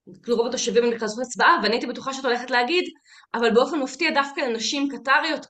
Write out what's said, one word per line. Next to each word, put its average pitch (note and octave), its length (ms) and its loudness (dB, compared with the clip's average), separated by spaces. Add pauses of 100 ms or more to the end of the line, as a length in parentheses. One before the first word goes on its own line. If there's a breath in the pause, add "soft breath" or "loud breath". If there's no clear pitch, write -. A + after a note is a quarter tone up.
(280)
לרוב A#3 200 0
התושבים A#3+ 360 0
אין A#3+ 100 0
בכלל A3+ 140 -4
זכות A3 180 -6
הצבעה, B3+ 380 4
ואני A3 120 2
הייתי D4 120 -4
בטוחה C4+ 260 -8
שאת C4 120 -8
הולכת A#3+ 260 -2
להגיד, B3+ 320 2 (500 soft breath)
"אבל A3+ 200 2
באופן C#4 260 4
מפתיע D4+ 340 -2
דווקא C#4+ 280 0
לנשים C4+ 480 -2
קטריות C#4 600 0